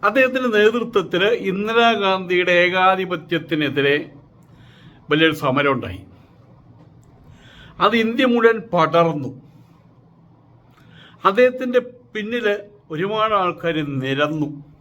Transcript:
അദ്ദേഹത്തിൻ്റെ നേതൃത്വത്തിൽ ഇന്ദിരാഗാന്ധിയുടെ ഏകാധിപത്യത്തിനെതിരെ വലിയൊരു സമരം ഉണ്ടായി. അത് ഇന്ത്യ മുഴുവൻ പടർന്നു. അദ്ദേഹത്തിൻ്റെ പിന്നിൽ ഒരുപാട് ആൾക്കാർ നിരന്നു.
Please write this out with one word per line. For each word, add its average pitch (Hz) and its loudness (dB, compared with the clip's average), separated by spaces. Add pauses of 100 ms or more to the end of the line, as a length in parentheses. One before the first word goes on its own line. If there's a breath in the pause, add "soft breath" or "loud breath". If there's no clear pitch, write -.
അദ്ദേഹത്തിൻ്റെ 254 0 (100)
നേതൃത്വത്തിൽ 208 0 (280)
ഇന്ദിരാഗാന്ധിയുടെ 190 0 (120)
ഏകാധിപത്യത്തിനെതിരെ 170 0 (1120 soft breath)
വലിയൊരു 156 2
സമരം 139 0
ഉണ്ടായി. 95 -10 (1800 loud breath)
അത് 214 2
ഇന്ത്യ 233 0
മുഴുവൻ 226 4 (140)
പടർന്നു. 160 0 (2000 soft breath)
അദ്ദേഹത്തിൻ്റെ 247 2 (340)
പിന്നിൽ 220 -4 (460)
ഒരുപാട് 214 -2 (100)
ആൾക്കാർ 165 -2 (260)
നിരന്നു. 147 -2 (320)